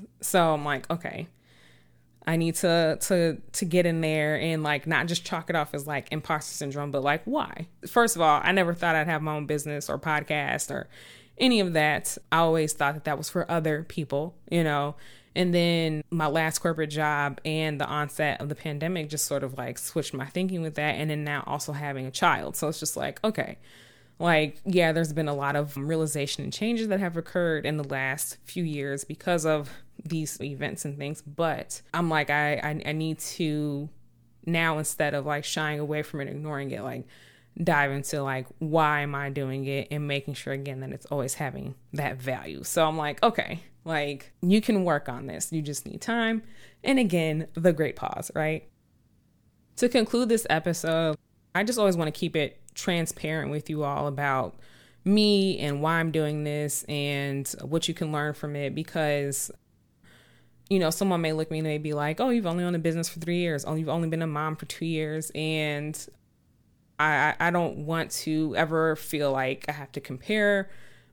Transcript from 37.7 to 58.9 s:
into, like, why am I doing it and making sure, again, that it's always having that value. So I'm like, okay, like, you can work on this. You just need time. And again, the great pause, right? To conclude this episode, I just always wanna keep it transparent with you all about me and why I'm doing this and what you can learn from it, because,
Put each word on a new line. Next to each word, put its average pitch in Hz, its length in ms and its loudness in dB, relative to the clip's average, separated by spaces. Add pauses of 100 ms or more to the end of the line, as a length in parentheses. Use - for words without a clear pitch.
into, 139 320 -4
like, 131 240 -4 (100)
why 151 440 4
am 143 120 -4
I 139 160 -4
doing 135 360 -4
it 139 260 -2
and 147 160 -2
making 143 260 -4
sure, 135 200 -8
again, 135 260 -8
that 135 120 -8
it's 131 140 -12
always 135 300 -4
having 135 400 -6 (180)
that 143 240 -4
value. 123 460 -8
So 160 220 2
I'm 156 120 2
like, 147 260 -2
okay, - 380 2 (240)
like, 147 560 -4
you 190 180 8
can 208 240 4
work 160 240 2
on 127 200 -8
this. - 240 -8
You 160 100 -2
just 143 240 -6
need - 160 -12
time. 226 420 0 (400)
And 269 160 4
again, 160 540 2
the 170 180 6
great 151 240 0
pause, - 400 -6
right? 156 320 0 (1120)
To 240 100 4
conclude 240 400 2
this 220 220 2
episode, 160 680 0 (380)
I 190 80 2
just 240 160 -2
always 196 160 6
wanna 156 160 2
keep 165 240 -2
it - 260 -2 (140)
transparent 160 760 -2
with 151 180 -6
you 151 140 -2
all 143 240 -2
about 135 520 -2 (440)
me 202 560 4
and 143 220 -2
why 165 180 2
I'm 160 120 0
doing 151 320 0
this 147 400 -2
and 139 640 -2 (140)
what 160 260 0
you 170 60 0
can 160 180 -2
learn 151 220 0
from 147 220 -6
it, 143 200 -2
because, 147 760 0 (1200)